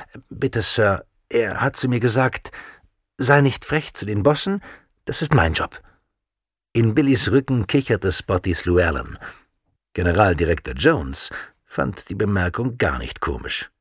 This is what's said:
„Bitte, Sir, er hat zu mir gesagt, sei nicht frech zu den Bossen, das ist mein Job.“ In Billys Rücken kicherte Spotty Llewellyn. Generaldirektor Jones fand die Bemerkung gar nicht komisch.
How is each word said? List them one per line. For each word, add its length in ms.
„Bitte, 340
Sir, 420
er 320
hat 140
zu 140
mir 100
gesagt, 540
sei 240
nicht 240
frech 300
zu 120
den 160
Bossen, 400
das 160
ist 140
mein 200
Job.“ 280
In 220
Billys 380
Rücken 340
kicherte 460
Spotty 400
Llewellyn. 680
Generaldirektor 800
Jones 560
fand 440
die 60
Bemerkung 640
gar 200
nicht 220
komisch. 500